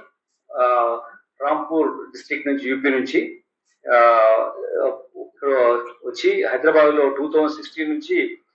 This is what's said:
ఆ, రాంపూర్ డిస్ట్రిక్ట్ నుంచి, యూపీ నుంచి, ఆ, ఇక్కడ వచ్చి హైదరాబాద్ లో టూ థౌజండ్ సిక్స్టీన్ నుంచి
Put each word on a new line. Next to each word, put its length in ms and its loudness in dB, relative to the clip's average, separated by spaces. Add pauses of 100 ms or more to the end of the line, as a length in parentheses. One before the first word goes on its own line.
(520)
ఆ, 120 0 (760)
రాంపూర్ 680 -2
డిస్ట్రిక్ట్ 380 -8
నుంచి, 200 -2
యూపీ 220 -2
నుంచి, 520 -2 (500)
ఆ, 60 6 (1160)
ఇక్కడ 320 -10 (580)
వచ్చి 380 -2
హైదరాబాద్ 500 4
లో 140 4
టూ 240 -4
థౌజండ్ 200 2
సిక్స్టీన్ 380 -10
నుంచి 480 -4 (160)